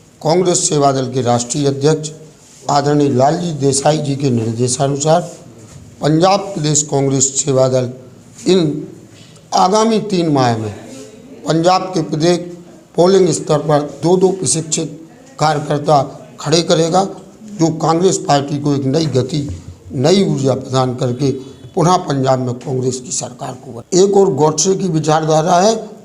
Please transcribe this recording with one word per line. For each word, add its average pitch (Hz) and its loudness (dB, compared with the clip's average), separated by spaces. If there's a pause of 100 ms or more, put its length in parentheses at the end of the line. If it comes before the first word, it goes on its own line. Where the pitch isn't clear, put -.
(220)
कांग्रेस 175 2
सेवा 143 4
दल 131 -2
के 123 -2
राष्ट्रीय 120 0
अध्यक्ष 143 0 (600)
आदरणीय 143 2
लालजी 156 0
देसाई 139 0
जी 139 -4
के 139 -2
निर्देशानुसार 131 0 (800)
पंजाब 175 2
प्रदेश 151 -2
कांग्रेस 135 0
सेवा 131 2
दल 127 0 (580)
इन 160 0 (640)
आगामी 214 2
तीन 175 -2
माह 123 2
में 107 -6 (720)
पंजाब 175 2
के 185 -4
प्रत्येक 165 -2 (380)
पोलिंग 180 6
स्तर 151 0
पर 147 -2
दो-दो 185 4
प्रशिक्षित - -4 (300)
कार्यकर्ता 147 0 (120)
खड़े 160 0
करेगा, 165 2 (560)
जो 165 4
कांग्रेस 165 0
पार्टी 143 0
को 143 -2
एक 135 -2
नई 156 0
गति, 131 -4 (320)
नई 175 2
ऊर्जा 135 0
प्रदान 127 -2
करके 131 -2 (440)
पुनः 180 2
पंजाब 131 0
में 123 -4
कांग्रेस 127 -4
की 127 -14
सरकार 135 -10
को 120 -18
बना-, 175 0
एक 202 4
और 185 4
गॉडसे 156 2
की 180 -2
विचारधारा 156 2
है 220 2 (120)